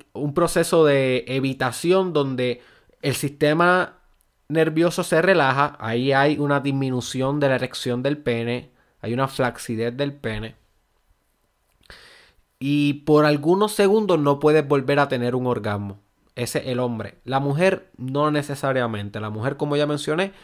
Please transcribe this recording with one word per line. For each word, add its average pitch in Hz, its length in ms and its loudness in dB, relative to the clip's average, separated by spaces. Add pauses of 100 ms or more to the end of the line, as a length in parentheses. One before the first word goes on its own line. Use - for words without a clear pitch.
(140)
Un 143 200 -6
proceso 170 520 2
de 135 420 2
evitación 135 840 -2
donde 127 480 -2 (400)
el 139 140 -2
sistema 160 840 0 (500)
nervioso 160 560 0
se 165 180 2
relaja. 147 580 2
Ahí 120 340 -2
hay 143 240 2
una 143 220 0
disminución 135 800 -2
de 143 100 2
la 131 60 2
erección 123 480 -4
del 147 160 -2
pene. 120 520 -4 (300)
Hay 113 120 -6
una 135 140 0
flacidez 120 720 -4
del 143 160 -4
pene. 110 420 -8 (2000)
Y 143 460 0
por 151 200 6
algunos 165 460 2
segundos 202 480 4
no 143 200 2
puedes 151 280 4
volver 143 320 2
a 139 80 4
tener 123 260 -2
un 127 140 -2
orgasmo. 101 520 -4 (400)
Ese 123 200 -4
es - 80 -10
el 123 120 -2
hombre. 120 360 -4 (100)
La 127 160 -2
mujer 160 560 0
no 143 340 -2
necesariamente. 127 880 -4
La 107 100 -6
mujer, 117 280 -4
como 147 180 -2
ya 147 100 2
mencioné, 151 460 -4 (120)